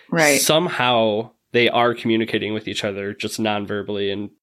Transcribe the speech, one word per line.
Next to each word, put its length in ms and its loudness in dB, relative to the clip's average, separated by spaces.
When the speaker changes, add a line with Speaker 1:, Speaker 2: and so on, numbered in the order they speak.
Speaker 1:
Right. 300 2
Speaker 2:
somehow 920 2
they 160 4
are 260 2
communicating 600 0
with 160 -6
each 160 -4
other 280 -6
just 260 -8
non-verbally 720 -2
and 180 -6